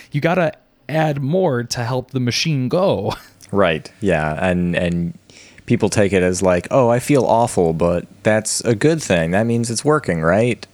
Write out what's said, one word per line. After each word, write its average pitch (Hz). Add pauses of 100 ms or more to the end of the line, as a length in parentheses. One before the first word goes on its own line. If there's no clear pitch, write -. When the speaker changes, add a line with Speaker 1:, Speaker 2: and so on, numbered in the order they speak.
(100)
Speaker 1:
you 147
gotta 165 (380)
add 151
more 147
to 120
help 127
the 131
machine 127
go. 139
<laughs> - (300)
Speaker 2:
Right, 85 (100)
yeah. 78 (100)
And, 87
and 85 (520)
people 113
take 101
it 92
as 90
like, 90
"Oh, 127
I 120
feel 127
awful, 101
but 85 (200)
that's 107
a 113
good 151
thing. 82
That 104
means 117
it's 110
working, 135
right?" 104